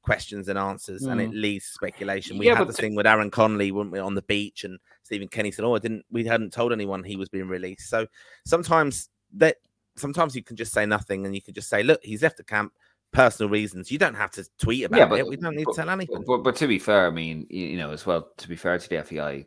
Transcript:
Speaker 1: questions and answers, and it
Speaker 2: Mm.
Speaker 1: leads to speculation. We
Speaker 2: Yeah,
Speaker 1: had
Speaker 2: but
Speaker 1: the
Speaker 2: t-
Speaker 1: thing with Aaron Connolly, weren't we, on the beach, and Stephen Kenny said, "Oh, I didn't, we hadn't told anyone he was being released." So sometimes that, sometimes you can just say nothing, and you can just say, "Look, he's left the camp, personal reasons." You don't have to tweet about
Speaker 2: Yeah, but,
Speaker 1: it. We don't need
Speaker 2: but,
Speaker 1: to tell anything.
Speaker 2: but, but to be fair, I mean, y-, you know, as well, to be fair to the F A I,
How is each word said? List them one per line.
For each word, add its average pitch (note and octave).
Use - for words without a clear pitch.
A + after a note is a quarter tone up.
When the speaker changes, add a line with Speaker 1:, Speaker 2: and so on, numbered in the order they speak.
Speaker 1:
questions G#2
and G2
answers, G2
and A#2+
it A2+
Speaker 2:
Mm. A2
Speaker 1:
leads G2+
to -
speculation. G2
We G#2
Speaker 2:
Yeah, A#3+
Speaker 1:
had G2+
Speaker 2:
but -
Speaker 1:
the A2+
Speaker 2:
t- -
Speaker 1:
thing G#2+
with G#2
Aaron G#2+
Connolly, G#2+
weren't G2
we, F#2+
on G2
the F#2+
beach, G#2
and F#2
Stephen G2
Kenny G2+
said, G#2+
"Oh, A#2+
I -
didn't, A2
we A#2
hadn't A2+
told A#2+
anyone G2
he G2+
was F#2+
being F#2+
released." F#2
So A2+
sometimes E3
that, D#3+
sometimes C#3+
you A#2+
can A2+
just A2+
say G#2
nothing, G2+
and G2
you G2
can -
just -
say, G#2+
"Look, D3+
he's G#2+
left D#3+
the -
camp, G#2
personal A#2
reasons." G#2
You D3
don't D#3
have G2+
to F#2+
tweet B2
about -
Speaker 2:
Yeah, D3+
but, A#2
Speaker 1:
it. C3+
We C#3
don't E3
need D3+
Speaker 2:
but, A#2+
Speaker 1:
to D#3+
tell E3
anything. F#3+
Speaker 2:
but, B2
but B2
to D3
be G#2
fair, G2
I E2+
mean, E2
y-, -
you E2+
know, D2+
as D#2
well, E2+
to -
be E2+
fair F2+
to -
the F2
F D2+
A D2+
I, C#2+